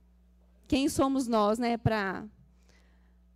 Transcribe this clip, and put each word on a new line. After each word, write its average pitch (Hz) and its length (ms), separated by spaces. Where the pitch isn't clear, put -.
Quem 277 220
somos 269 400
nós, 220 300
né, 233 180
pra, 214 480